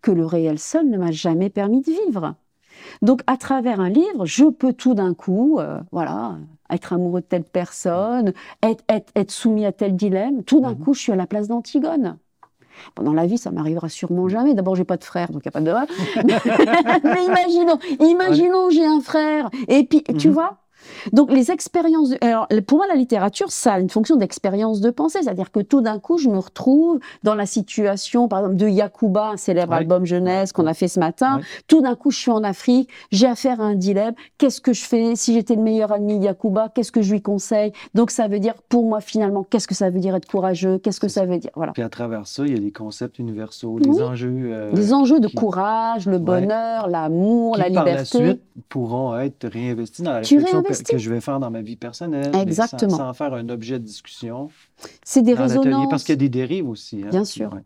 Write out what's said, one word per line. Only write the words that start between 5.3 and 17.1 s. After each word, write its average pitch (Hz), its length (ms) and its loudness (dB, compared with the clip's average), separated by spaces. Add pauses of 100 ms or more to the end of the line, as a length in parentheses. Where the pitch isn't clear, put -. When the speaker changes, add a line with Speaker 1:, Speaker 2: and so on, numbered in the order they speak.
Speaker 1:
euh, 156 200 -6 (120)
voilà, 180 440 -4 (340)
être 175 240 -4
amoureux 175 280 0
de - 40 -14
telle 180 180 -2
personne, 190 920 -2 (280)
être, 226 280 0
être, 214 260 -2
être 196 160 0
soumis 214 340 0
à 196 60 0
tel 190 240 -2
dilemme. 208 480 -2
Tout 285 180 4
d'un 254 100 -2
Speaker 2:
Mhm. 170 80 -8
Speaker 1:
coup, 262 140 0
je 262 60 -2
suis - 120 -2
à 196 40 2
la 185 100 0
place 208 220 -4
d'Antigone. 240 720 -2 (760)
Bon, - 80 -8
dans 147 100 0
la 165 140 2
vie, 226 100 0
ça - 140 -6
m'arrivera 160 380 -4
sûrement 180 380 -2
jamais. 240 260 2
D'abord, 190 220 0
j'ai 180 80 0
pas 175 140 -2
de - 60 -12
frère, 175 280 -6
donc 147 140 -10
y - 20 -8
a - 40 -10
pas 147 100 -4
de 160 100 0
<laughs> 294 1300 0
Mais 359 220 2